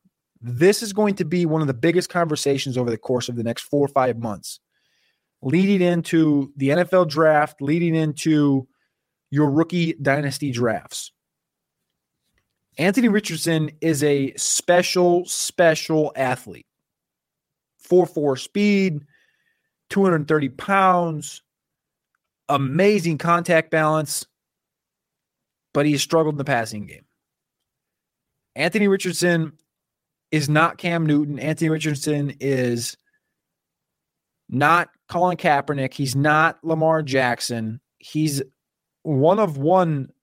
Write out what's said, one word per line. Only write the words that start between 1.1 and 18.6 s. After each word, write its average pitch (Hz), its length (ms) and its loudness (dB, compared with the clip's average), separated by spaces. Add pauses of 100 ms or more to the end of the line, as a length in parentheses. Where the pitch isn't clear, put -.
to 185 100 -4
be 175 200 0
one 156 160 0
of 151 60 0
the 135 60 -2
biggest 170 360 0
conversations 143 680 -2
over 123 140 -2
the 113 80 -4
course 127 320 -4
of 123 60 -8
the 117 80 -6
next 117 200 -6
four 143 220 0
or 135 40 -4
five 127 280 0
months, 110 420 -10 (840)
leading 180 440 2
into 160 680 0
the 135 160 0
N 165 80 2
F 180 140 -2
L 185 100 6
draft, 151 580 2
leading 165 320 0
into 147 760 0 (640)
your 143 200 2
rookie 165 500 0
dynasty 139 500 -2
drafts. 117 600 -4 (1700)
Anthony 202 320 2
Richardson 165 600 -2 (120)
is 151 220 0
a 139 340 0
special, 180 880 2
special 156 920 0
athlete. 127 500 -6 (1120)
Four 180 300 4
four 147 300 -2
speed, 196 640 0 (880)